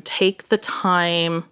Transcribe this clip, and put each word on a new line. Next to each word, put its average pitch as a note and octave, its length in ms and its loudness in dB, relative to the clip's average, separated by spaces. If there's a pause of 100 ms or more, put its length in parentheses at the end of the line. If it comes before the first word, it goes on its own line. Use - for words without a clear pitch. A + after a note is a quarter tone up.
take - 440 -2
the G#3+ 100 2
time E3+ 920 0